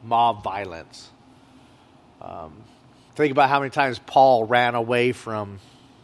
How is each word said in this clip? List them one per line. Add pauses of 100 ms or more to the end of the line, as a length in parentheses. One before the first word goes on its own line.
mob
violence. (1080)
Um, (520)
think
about
how
many
times
Paul
ran
away
from (440)